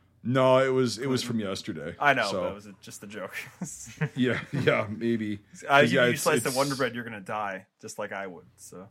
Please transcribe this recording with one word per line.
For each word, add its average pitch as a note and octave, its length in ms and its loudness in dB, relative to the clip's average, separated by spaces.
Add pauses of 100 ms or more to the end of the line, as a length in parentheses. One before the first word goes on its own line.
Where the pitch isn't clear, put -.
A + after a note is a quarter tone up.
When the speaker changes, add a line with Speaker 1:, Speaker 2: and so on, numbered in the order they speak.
(280)
Speaker 1:
No, C3 300 6
it C3+ 120 4
was, B2+ 280 2
it C3 100 -4
was B2+ 140 0
Speaker 2:
Couldn't. B2 60 -6 (140)
Speaker 1:
from G2 60 -4
yesterday, E2+ 520 -8
Speaker 2:
I C#3 160 4
know, A2+ 160 0
Speaker 1:
so. F#2+ 100 -2
Speaker 2:
but F2+ 80 -2
it G2 60 -10
was G#2 120 -18 (140)
just - 220 -18
a G#2 40 -14
joke. G2 280 -10 (400)
<laughs> - 400 -8
Speaker 1:
Yeah, B2 240 0 (120)
yeah, A#2+ 380 0
maybe. G#2+ 500 -2 (300)
Speaker 2:
I, C#3 120 8
Speaker 1:
'Cause, A#2+ 120 6
Speaker 2:
you, C3+ 60 4
Speaker 1:
yeah, E3 80 8
Speaker 2:
you A#2+ 60 4
Speaker 1:
it's, - 100 -4
Speaker 2:
slice D3+ 180 4
the C#3+ 80 -2
Speaker 1:
it's B2+ 80 -2
Speaker 2:
Wonder C#3 180 2
Bread, B2 200 -2
you're A#2+ 80 -8
gonna A2+ 180 -12
die, G2 460 -6 (120)
just A2 200 -14
like G#2 120 -6
I G2 140 -6
would. F2 200 -14 (100)
So - 360 -18